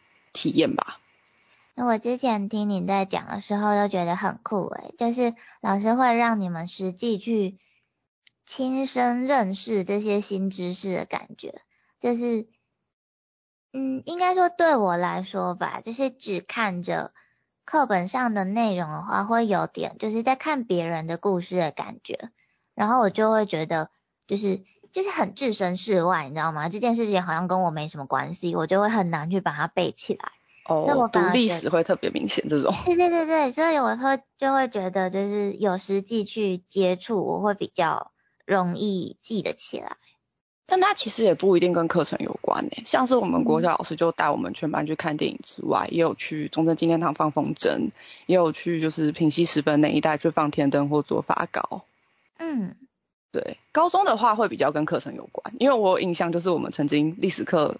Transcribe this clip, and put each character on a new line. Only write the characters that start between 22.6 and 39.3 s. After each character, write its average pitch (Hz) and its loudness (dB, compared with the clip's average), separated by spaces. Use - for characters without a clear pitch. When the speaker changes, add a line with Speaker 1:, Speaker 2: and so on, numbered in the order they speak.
Speaker 2:
然 208 0
后 247 4
我 208 4
就 220 2
会 214 4
觉 160 -4
得， 160 -2
就 202 -4
是， 196 -2
就 381 -2
是 403 -2
很 233 -2
置 247 0
身 185 -2
事 185 2
外， 170 0
你 131 -12
知 156 -4
道 160 0
吗？ 156 -4
这 202 -6
件 233 2
事 226 0
情 185 2
好 175 -4
像 170 -2
跟 185 2
我 170 2
没 151 -6
什 160 -12
么 139 -10
关 139 -2
系， 175 -4
我 165 0
就 190 4
会 208 4
很 202 2
难 165 -4
去 190 2
把 175 -2
它 151 -2
背 175 -2
起 - -6
来。 - -14
Speaker 1:
哦， 160 0
Speaker 2:
所 285 2
以 - -
我 240 2
反 - -
而 233 -4
觉 214 4
得 185 4
Speaker 1:
读 - 2
历 240 6
史 170 0
会 165 4
特 185 2
别 - -4
明 - -4
显 - -2
这 147 2
种。 - 2
Speaker 2:
对， 349 2
对， 349 4
对， 339 2
对， 311 2
所 320 2
以 302 2
我 226 2
会， 269 0
就 269 0
会 269 4
觉 190 -2
得 185 0
就 196 -2
是 202 0
有 190 0
实 196 -2
际 214 -2
去 196 -2
接 185 2
触， 185 -2
我 165 -2
会 202 2
比 - -4
较 - 0
容 180 0
易 196 -2
记 220 -4